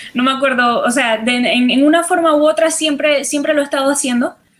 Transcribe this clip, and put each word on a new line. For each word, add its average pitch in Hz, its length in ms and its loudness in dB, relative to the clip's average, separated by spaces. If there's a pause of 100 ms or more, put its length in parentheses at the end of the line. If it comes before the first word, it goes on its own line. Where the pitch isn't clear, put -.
(140)
no 247 100 -2
me 262 80 2
acuerdo, 247 520 0
o 240 80 0
sea, 233 260 0
de, 226 200 -2
en, 247 340 2
en 254 120 2
una 320 200 4
forma 339 320 0
u 302 120 4
otra 320 220 2
siempre, 294 540 -2
siempre 294 320 -2
lo 294 60 0
he - 20 0
estado 277 260 -2
haciendo. 269 460 -2 (240)